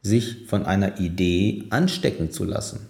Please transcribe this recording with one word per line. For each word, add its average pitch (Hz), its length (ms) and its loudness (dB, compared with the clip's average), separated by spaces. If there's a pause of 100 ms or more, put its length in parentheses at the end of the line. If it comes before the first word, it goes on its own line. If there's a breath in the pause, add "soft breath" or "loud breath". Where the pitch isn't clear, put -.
sich 110 460 0
von 101 180 0
einer 95 340 2
Idee 90 680 2
anstecken 160 640 0
zu - 140 -6
lassen. - 460 -6